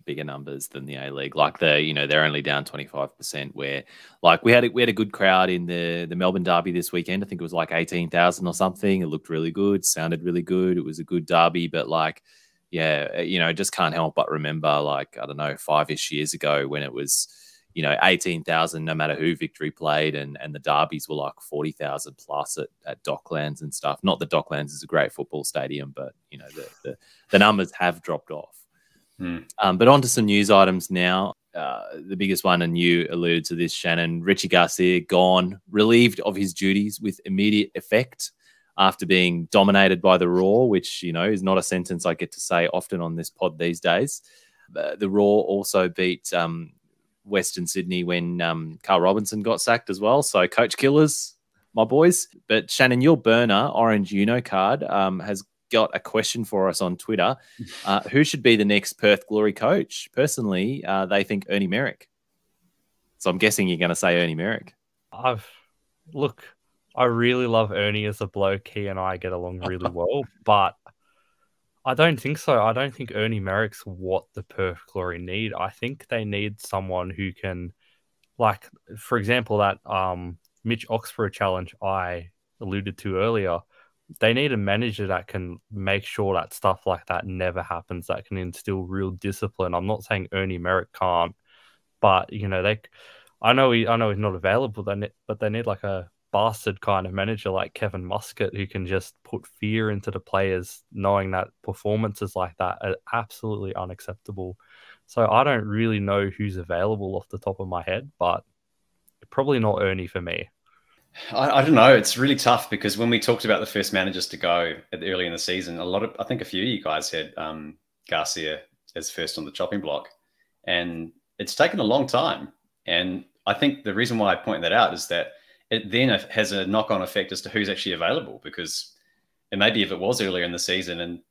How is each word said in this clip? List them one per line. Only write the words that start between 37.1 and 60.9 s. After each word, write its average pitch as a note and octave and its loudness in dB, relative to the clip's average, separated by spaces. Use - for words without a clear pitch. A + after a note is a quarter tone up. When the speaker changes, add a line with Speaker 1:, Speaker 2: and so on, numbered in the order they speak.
Speaker 1:
immediate G#2 0
effect - -2
after F#2+ 2
being F2 2
dominated G2 6
by F#2 6
the F2 2
Roar, G2 4
which, - -2
you E2+ -4
know, E2+ 0
is F#2+ -2
not F#2+ 4
a F2 0
sentence F2+ -4
I E2+ 2
get E2+ -6
to - -14
say F2 0
often F2+ -4
on E2+ -4
this E2 -8
pod E2 -4
these E2+ -2
days. F#2 0
Uh, D2+ -6
the G2+ -2
Roar G#2 4
also G2 0
beat, F#2 -2
um, E2+ -2
Western F#2 -2
Sydney F2+ -4
when, F2 -4
um, E2 -4
Carl F#2 4
Robinson G#2 0
got G#2+ -2
sacked A#2 0
as F#2+ -6
well. B2 4
So F2+ 2
coach - 0
killers, C#3+ 2
my A2 4
boys. D#3 4
But A2 0
Shannon, B2+ 4
your D#3 8
burner, A2+ 4
Orange G#2+ 2
Uno G#2+ 2
card, G#2+ 2
um, F#2+ 0
has G2 -8
got A2 2
a - -4
question A2 -2
for F#2+ 0
us F2 -2
on F2+ -2
Twitter. A2 0
Speaker 2:
<laughs> - -14
Speaker 1:
Uh, G2 2
who C#3+ 4
should C#3+ -4
be A#2 8
the G#2 4
next G#2 2
Perth G#2 4
Glory G#2+ 2
coach? D3+ -2
Personally, B2 0
uh, F#2+ -2